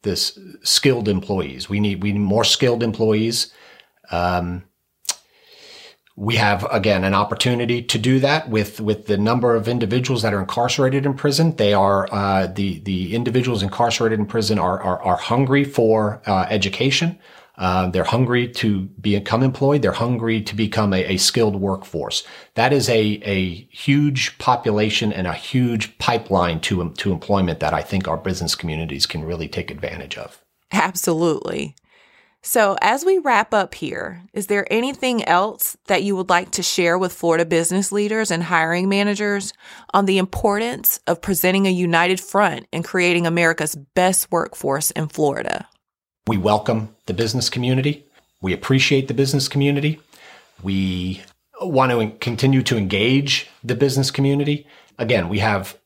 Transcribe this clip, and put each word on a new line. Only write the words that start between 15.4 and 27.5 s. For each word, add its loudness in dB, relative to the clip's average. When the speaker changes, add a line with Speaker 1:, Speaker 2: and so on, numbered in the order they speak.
Speaker 1:
for, 2
uh, 2
education. 0
Uh, 0
they're 0
hungry 0
to -2
become 0
employed. 2
They're 0
hungry -2
to -8
become 0
a, 2
a 0
skilled 2
workforce. -4
That 4
is 2
a, 4
a 0
huge 0
population 0
and -4
a -4
huge -2
pipeline 0
to, -2
to -4
employment 0